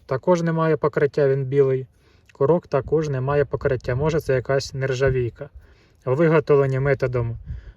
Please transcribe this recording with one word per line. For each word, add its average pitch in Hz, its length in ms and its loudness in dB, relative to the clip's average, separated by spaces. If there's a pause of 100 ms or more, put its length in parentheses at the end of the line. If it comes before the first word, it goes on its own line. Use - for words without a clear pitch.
також 170 360 0
не 165 100 -2
має 160 260 0
покриття, 147 500 0
він 135 180 0
білий. 131 420 0 (460)
Курок 156 340 0
також 147 420 -2
не 135 120 -4
має 143 240 0
покриття, 131 500 -4
може, 151 240 0
це 135 160 -2
якась 135 380 -2
нержавійка. 131 760 -2 (560)
Виготовлені 139 760 2
методом, 127 580 -2 (400)